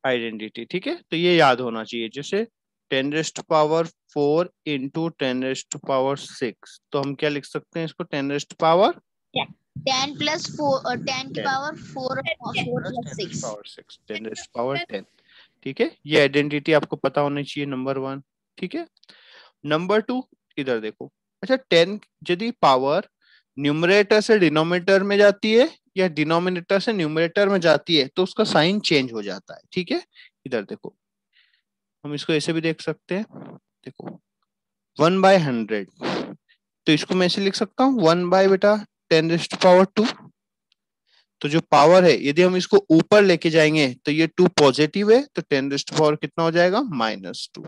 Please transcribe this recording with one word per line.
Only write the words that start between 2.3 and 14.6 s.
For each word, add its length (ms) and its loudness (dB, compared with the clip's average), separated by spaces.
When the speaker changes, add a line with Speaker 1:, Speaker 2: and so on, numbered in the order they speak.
Speaker 1:
ten 220 -2
raised 240 -4
to 160 -14
power 300 2
four 300 0
into 320 -6
ten 220 -4
raised 300 -8
to 60 -12
power 340 0
six, 540 -12
तो 100 -4
हम 120 -6
क्या 160 -2
लिख 140 -8
सकते 360 -12
हैं 60 -8
इसको? 180 -14
ten 280 -6
raised 180 -8
to 140 -14
power 280 4
Speaker 2:
ten 300 -2
plus 380 -6
four, 240 -2
uh, 180 -6
ten 200 -8
की 60 -16
Speaker 1:
टेन। 100 -8
Speaker 2:
पावर 360 -6
four 160 -8
और 500 -10
four 240 -6
plus 320 -12
six। 100 -8
Speaker 1:
Ten 0 -
raised 80 -16
to 140 -10
power 240 -14
six, 260 -20
ten 220 -12
raised 140 -16
to 160 -12